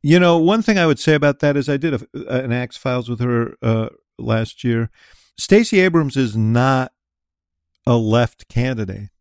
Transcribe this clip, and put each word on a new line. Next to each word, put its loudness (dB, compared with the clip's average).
You 4
know, 4
one 2
thing 0
I 2
would 2
say 0
about 0
that 0
is -4
I -2
did -4
a, -6
an -4
Axe -6
Files -6
with -6
her, -2
uh, -2
last -6
year. -2
Stacey 2
Abrams 2
is 0
not 2
a 2
left 0
candidate. -6